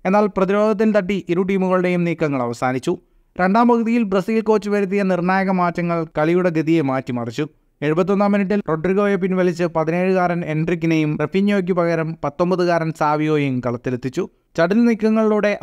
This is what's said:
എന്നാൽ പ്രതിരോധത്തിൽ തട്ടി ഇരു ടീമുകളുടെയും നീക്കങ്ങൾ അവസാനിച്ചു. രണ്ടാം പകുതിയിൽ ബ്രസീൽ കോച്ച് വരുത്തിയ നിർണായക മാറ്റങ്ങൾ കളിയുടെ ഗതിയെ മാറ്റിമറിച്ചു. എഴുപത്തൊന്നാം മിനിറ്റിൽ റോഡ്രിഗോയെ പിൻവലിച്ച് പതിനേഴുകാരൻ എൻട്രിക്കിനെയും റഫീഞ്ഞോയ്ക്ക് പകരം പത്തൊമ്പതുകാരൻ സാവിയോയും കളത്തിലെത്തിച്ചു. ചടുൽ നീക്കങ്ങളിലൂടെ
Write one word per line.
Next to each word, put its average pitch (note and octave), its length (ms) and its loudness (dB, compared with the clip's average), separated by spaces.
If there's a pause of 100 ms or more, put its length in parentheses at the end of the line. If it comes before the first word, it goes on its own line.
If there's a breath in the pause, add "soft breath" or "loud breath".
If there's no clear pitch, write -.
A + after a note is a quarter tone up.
എന്നാൽ G#3 220 2
പ്രതിരോധത്തിൽ G#3 640 2
തട്ടി G3+ 260 0 (120)
ഇരു E3+ 120 2
ടീമുകളുടെയും F#3 600 0
നീക്കങ്ങൾ D#3 380 -2
അവസാനിച്ചു. B2+ 540 -2 (400)
രണ്ടാം F#3+ 320 2
പകുതിയിൽ A#3 360 2
ബ്രസീൽ G3+ 380 0
കോച്ച് G#3+ 280 0
വരുത്തിയ G3+ 340 0
നിർണായക F#3+ 480 0
മാറ്റങ്ങൾ E3+ 520 0
കളിയുടെ E3+ 460 0
ഗതിയെ D#3+ 320 0
മാറ്റിമറിച്ചു. C3 640 -4 (360)
എഴുപത്തൊന്നാം F#3+ 500 0
മിനിറ്റിൽ G3+ 280 0 (100)
റോഡ്രിഗോയെ F#3+ 460 0
പിൻവലിച്ച് F3+ 500 0 (100)
പതിനേഴുകാരൻ F3 720 0
എൻട്രിക്കിനെയും D#3+ 720 0
റഫീഞ്ഞോയ്ക്ക് F#3+ 540 0
പകരം E3+ 360 -2 (140)
പത്തൊമ്പതുകാരൻ E3+ 680 0
സാവിയോയും D3+ 680 0
കളത്തിലെത്തിച്ചു. B2+ 640 -4 (320)
ചടുൽ F3 300 2
നീക്കങ്ങളിലൂടെ G#3+ 640 2 (100)